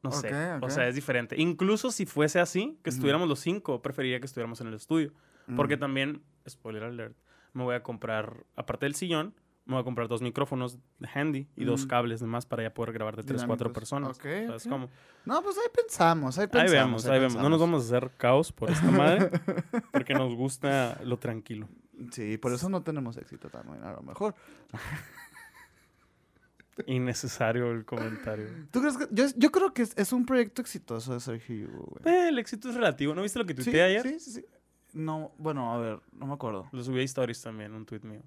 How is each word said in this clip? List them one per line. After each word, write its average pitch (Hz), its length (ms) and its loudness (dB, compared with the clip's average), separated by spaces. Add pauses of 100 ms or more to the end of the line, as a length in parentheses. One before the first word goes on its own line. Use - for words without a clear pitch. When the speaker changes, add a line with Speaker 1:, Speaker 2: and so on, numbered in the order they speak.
Speaker 1:
No 131 100 -4
sé, 135 160 -2
Speaker 2:
Ok, 151 340 -2
Speaker 1:
o 131 40 -2
Speaker 2:
ok. 131 40 -2
Speaker 1:
sea, 139 160 2
es 127 80 0
diferente. 123 460 -2
Incluso 185 500 2
si 202 160 -2
fuese 151 320 2
así, 190 460 0
que - 60 -2
Speaker 2:
Ujú. 127 60 -2
Speaker 1:
estuviéramos 143 320 4
los 143 120 0
cinco, 170 420 -2
preferiría 127 380 -2
que 131 60 -12
estuviéramos 117 340 -8
en 117 80 -8
el 110 60 -8
estudio. 147 380 0 (440)
Porque 143 200 4
Speaker 2:
Mm. 127 40 -6
Speaker 1:
también, 139 420 -2 (260)
spoiler 110 360 -10
alert, 117 320 -10 (380)
me 127 100 -4
voy 123 100 0
a 120 80 -4
comprar, 110 640 -4 (100)
aparte 127 320 -4
del 147 80 -2
sillón, 170 400 -2 (300)
me 131 80 -6
voy 131 80 2
a 113 40 -4
comprar 120 220 -2
dos 117 160 -2
micrófonos 127 560 -2 (220)
de - 120 -12
handy 143 440 -2
y - 80 -4
dos 139 220 0
Speaker 2:
Mm. - 20 -10
Speaker 1:
cables 120 320 0
de 117 80 -4
más 120 180 -4
para 113 160 -4
ya 110 100 -4
poder 117 200 -6
grabar 110 240 -6
de 113 80 -10
tres, 131 200 -2
cuatro 117 260 0
Speaker 2:
Dinámicos. 120 100 -8
Speaker 1:
personas. 135 380 -6
Speaker 2:
Ok, 185 280 -4
Speaker 1:
¿Sabes 226 200 -8
Speaker 2:
ok. 240 60 -6
Speaker 1:
cómo? 131 160 -4 (360)
Speaker 2:
No, 294 180 0
pues 392 160 -4
ahí 453 60 0 (100)
pensamos, 165 640 4
ahí 202 60 2
Speaker 1:
Ahí 196 60 -4
Speaker 2:
pensamos, 170 220 8
Speaker 1:
vemos, 127 340 6
Speaker 2:
ahí 135 80 4
Speaker 1:
ahí 131 60 8
vemos. 127 140 4
No 110 140 -2
nos 160 100 6
Speaker 2:
pensamos. - 20 6 (120)
Speaker 1:
vamos 123 200 2
a 123 40 4
hacer 127 200 0
caos 131 360 4
por - 180 -2
esta 165 200 6
Speaker 2:
<laughs> 170 360 8
Speaker 1:
madre, - 40 0 (600)
porque 262 240 2
nos 131 220 2
gusta 131 680 0
lo 120 160 -2
tranquilo. 110 480 -6 (460)
Speaker 2:
Sí, 110 260 -4
por 123 140 0
eso 135 160 -2
no 185 160 -2
tenemos 135 320 -6
éxito - 340 -16
también, 60 320 -14
a 87 100 -12
lo 67 100 -12
mejor. 196 340 -6 (360)
<laughs> - 540 -12 (1600)
Speaker 1:
Innecesario 123 840 0
el 113 140 -6
comentario. 110 640 -6 (220)
Speaker 2:
¿Tú 247 120 0
crees 277 160 0
que? 285 120 -2
Yo, 226 140 4 (100)
yo 277 160 6
creo 370 220 4
que - 80 -2
es, 233 160 0
es 208 160 0
un 247 140 2
proyecto 247 340 2
exitoso 120 540 -6
de 120 60 -4
Sergio 117 360 -8
y 104 80 -6
Hugo, - 220 -10 (160)
güey. 339 120 6
Speaker 1:
Eh, 359 140 6
el 277 100 2
éxito 226 300 -6
es 233 60 -6
relativo. 156 400 2
¿No 180 80 -2
viste 208 160 -2
lo 220 80 0
que 160 100 -6
Speaker 2:
Sí, 127 80 -6
Speaker 1:
tuiteé 156 180 6
ayer? 190 200 6
Speaker 2:
sí, 294 180 -4
sí, 262 120 -16
sí. 247 120 -12 (480)
No, 156 460 -6
bueno, 139 340 -2
a 120 60 -2
ver, 113 220 -4 (120)
no - 140 -10
me 139 80 -4
acuerdo. 110 380 -6
Speaker 1:
Lo 127 100 -8
subí 127 180 0
a 131 40 2
stories 127 380 -2
también, 107 300 -10
un 110 140 -12
tweet 107 140 -12
mío. 107 260 -14